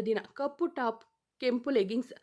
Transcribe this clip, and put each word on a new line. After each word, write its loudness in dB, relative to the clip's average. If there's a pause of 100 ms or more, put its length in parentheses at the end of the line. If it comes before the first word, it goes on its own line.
ದಿನ. 2 (160)
ಕಪ್ಪು -2
ಟಾಪ್, -4 (360)
ಕೆಂಪು 0
ಲೆಗ್ಗಿಂಗ್ಸ್ 2